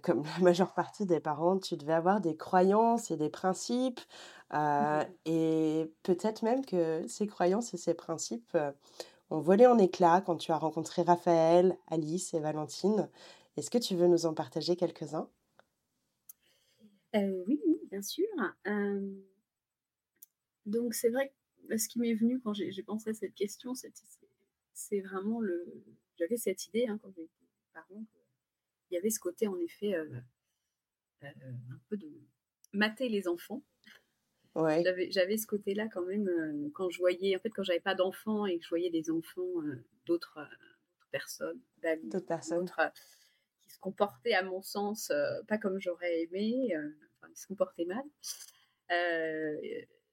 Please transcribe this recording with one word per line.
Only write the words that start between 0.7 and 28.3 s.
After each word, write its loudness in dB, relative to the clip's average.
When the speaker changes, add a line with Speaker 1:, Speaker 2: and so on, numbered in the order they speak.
Speaker 1:
partie -2
des 4
parents, 2
tu -6
devais -2
avoir 4
des 0
croyances 4
et -2
des 0
principes, -2
euh, 2
Speaker 2:
Mhm. -10
Speaker 1:
et 2
peut-être 0
même 2
que 0
ces -4
croyances 0
et -6
ces 0
principes, -8
euh, 0
ont -2
volé 10
en 8
éclats 6
quand 0
tu -4
as 2
rencontré -2
Raphaël, 6
Alice -4
et 0
Valentine. -2
Est-ce -6
que 2
tu -2
veux 6
nous 6
en 0
partager -2
quelques-uns ? -4
Speaker 2:
Euh, 0
oui, 2
oui, 4
bien -6
sûr. -2
Euh... 0
Donc, -2
c'est 2
vrai -2
que -2
ce -2
qui -6
m'est 2
venu 0
quand -4
j'ai, -4
j'ai -10
pensé -8
à -2
cette -8
question, -6
c'est, -14
c'est, -20
c'est -4
vraiment -4
le... -6
j'avais -2
cette -4
idée, 0
hein, -4
quand -18
j'étais -14
parent, -18